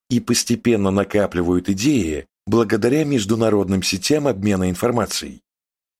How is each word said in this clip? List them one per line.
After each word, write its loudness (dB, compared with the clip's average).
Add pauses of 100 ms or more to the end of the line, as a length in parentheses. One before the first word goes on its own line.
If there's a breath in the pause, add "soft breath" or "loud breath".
и 0
постепенно 0
накапливают 0
идеи 0 (200)
благодаря 2
международным 0
сетям -2
обмена 0
информацией. -4 (580)